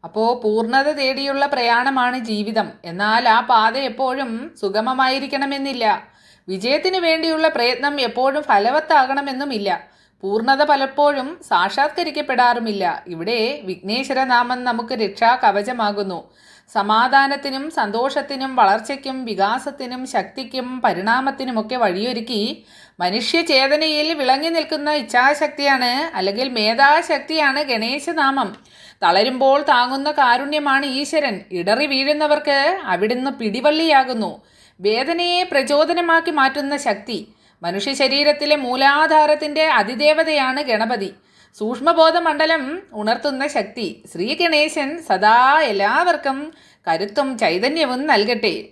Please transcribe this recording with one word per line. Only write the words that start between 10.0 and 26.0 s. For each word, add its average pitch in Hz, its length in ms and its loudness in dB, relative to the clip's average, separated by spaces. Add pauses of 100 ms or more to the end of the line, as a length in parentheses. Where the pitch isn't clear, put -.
പൂർണ്ണത 226 420 0
പലപ്പോഴും 285 760 2 (100)
സാക്ഷാത്കരിക്കപ്പെടാറുമില്ല. 240 1600 0
ഇവിടെ 220 560 -4
വിഘ്നേശ്വര 247 600 -4
നാമം 247 400 0
നമുക്ക് 240 300 -4
രക്ഷാകവചമാകുന്നു. 208 1400 0 (400)
സമാധാനത്തിനും 269 960 2
സന്തോഷത്തിനും 262 840 -4
വളർച്ചയ്ക്കും 254 680 0
വികാസത്തിനും 247 840 -4
ശക്തിക്കും 247 720 -6
പരിണാമത്തിനുമൊക്കെ 240 960 -2
വഴിയൊരുക്കി 226 920 -2 (340)
മനുഷ്യചേതനയിൽ 302 1120 0
വിളങ്ങി 277 340 0
നിൽക്കുന്ന 302 440 -2
ഇച്ഛാശക്തിയാണ് 277 1200 0